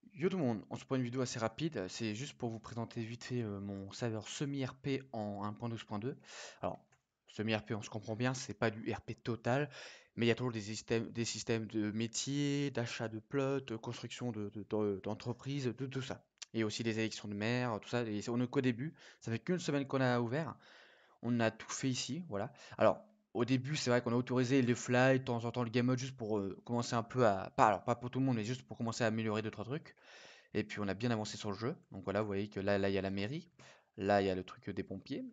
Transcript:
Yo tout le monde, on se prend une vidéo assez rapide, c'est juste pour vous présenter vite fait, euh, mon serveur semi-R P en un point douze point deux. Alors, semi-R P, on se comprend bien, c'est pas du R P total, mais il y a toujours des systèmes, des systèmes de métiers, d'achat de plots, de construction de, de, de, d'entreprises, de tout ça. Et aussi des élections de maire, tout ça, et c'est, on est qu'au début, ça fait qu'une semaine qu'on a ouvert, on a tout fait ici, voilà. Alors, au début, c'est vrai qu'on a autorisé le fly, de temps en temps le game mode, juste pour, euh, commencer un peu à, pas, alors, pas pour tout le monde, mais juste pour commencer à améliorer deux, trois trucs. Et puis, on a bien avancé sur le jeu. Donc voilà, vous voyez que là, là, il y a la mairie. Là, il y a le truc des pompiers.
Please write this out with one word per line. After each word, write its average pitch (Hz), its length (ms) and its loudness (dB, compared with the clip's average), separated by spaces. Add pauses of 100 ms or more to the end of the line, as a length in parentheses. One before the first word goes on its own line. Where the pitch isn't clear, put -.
(160)
Yo 160 120 0
tout 190 80 0
le 170 80 0
monde, 113 260 2
on 127 60 -6
se - 80 -10
prend 135 100 -2
une 131 80 2
vidéo 123 200 -2
assez 123 180 -2
rapide, 110 480 -2
c'est 110 260 -2
juste 135 200 -8
pour 123 140 -4
vous 113 120 -6
présenter 113 420 -6
vite 117 220 -8
fait, 123 180 -2
euh, 101 160 -4
mon 98 320 -6
serveur 110 380 -4
semi-R 139 480 -4
P 135 260 -2 (100)
en 104 300 -4
un 104 100 -2
point 117 160 -6
douze 113 140 -6
point 107 160 -6
deux. 127 180 -4 (460)
Alors, 92 160 -2 (480)
semi-R 110 380 -2
P, 117 100 -4
on 107 80 -6
se - 80 -12
comprend 110 240 -6
bien, 123 180 0
c'est 131 220 -8
pas 117 160 2
du 110 220 -6
R 101 80 -6
P - 160 -10
total, 127 520 0 (460)
mais 113 120 2
il - 20 6
y - 20 6
a 110 60 6
toujours 123 160 0
des 113 80 -2
systèmes, 110 500 -2
des 113 140 -2
systèmes 113 420 -2
de 107 240 0
métiers, 139 800 0
d'achat 120 380 -4
de 110 100 -6
plots, 139 400 0
de 127 160 -6
construction 120 560 -6
de, 104 200 -4
de, 104 200 -8
de, 104 320 2
d'entreprises, 123 760 -4
de 135 100 -6
tout 131 160 -4
ça. - 220 -8 (280)
Et 113 100 2
aussi 107 220 0
des 110 160 2
élections 110 260 -2
de 104 80 -4
maire, 117 460 0
tout - 80 -18
ça, 120 160 0
et 104 180 -2
c'est, 123 80 -4
on 120 100 2
est 127 80 2
qu'au 139 120 2
début, 127 340 0 (240)
ça - 140 -4
fait 113 80 0
qu'une 180 180 0
semaine 143 260 0
qu'on 135 160 0
a 123 200 6
ouvert, 127 340 0 (680)
on 117 180 4
a 110 100 6
tout - 200 -14
fait - 180 -2
ici, 127 400 -2
voilà. 104 240 -4 (260)
Alors, 107 220 6 (320)
au 117 120 2
début, 131 300 2
c'est 135 160 0
vrai 120 100 6
qu'on 117 120 0
a - 20 2
autorisé 127 480 4
le 117 140 6
fly, 127 420 6
de 131 60 -2
temps 120 200 -2
en 120 60 0
temps 123 140 -2
le 113 60 -4
game 120 160 4
mode, 131 120 4
juste 131 180 -6
pour, 107 220 0
euh, 98 260 -2
commencer 120 300 0
un 117 80 2
peu 123 240 4
à, 95 300 2
pas, 131 100 10
alors, 98 160 6
pas 120 140 2
pour 123 120 -8
tout 127 120 -2
le 135 40 4
monde, 131 120 2
mais 107 80 0
juste 127 180 -4
pour - 140 -12
commencer 113 260 -2
à 113 60 6
améliorer 110 340 2
deux, 107 80 -2
trois 104 140 -8
trucs. 135 320 -8 (600)
Et 107 60 2
puis, 104 160 -6
on 104 80 -2
a 95 80 0
bien 117 160 0
avancé 107 260 -2
sur 104 140 -4
le 98 60 -2
jeu. 117 180 -2 (160)
Donc 95 140 -10
voilà, 98 160 2
vous 107 80 0
voyez 101 180 0
que 104 140 -6
là, 101 180 4
là, 98 100 4
il 98 60 2
y 98 40 4
a 95 40 2
la 95 80 0
mairie. 101 380 -4 (480)
Là, 101 260 4
il 98 60 4
y - 20 4
a 92 60 0
le 92 80 -4
truc - 260 -12
des 95 140 -4
pompiers. 131 480 -8